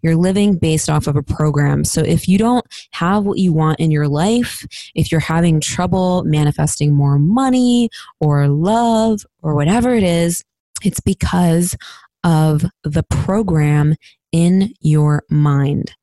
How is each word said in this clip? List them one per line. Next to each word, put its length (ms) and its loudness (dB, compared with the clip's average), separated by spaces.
You're 160 0
living 400 2
based 320 -2
off 200 0
of 80 -2
a 60 -2
program. 600 0
So 160 -4
if 280 0
you 100 4
don't 260 0
have 320 -2
what 140 -2
you 140 2
want 280 0
in 100 2
your 180 0
life, 560 -2
if 160 -2
you're 100 0
having 400 0
trouble 640 -2
manifesting 720 0
more 240 2
money 720 2
or 280 2
love 800 0
or 120 -4
whatever 400 0
it 100 2
is, 380 0
it's 180 -4
because 720 0
of 420 2
the 180 -2
program 920 0
in 480 2
your 500 2
mind. 640 0